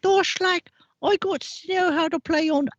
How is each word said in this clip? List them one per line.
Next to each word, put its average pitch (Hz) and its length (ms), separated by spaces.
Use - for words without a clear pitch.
Gosh, 381 380
like 370 320
I 403 160
got 370 240
to - 320
know 370 180
how 311 160
to 320 120
play 320 300
on 285 300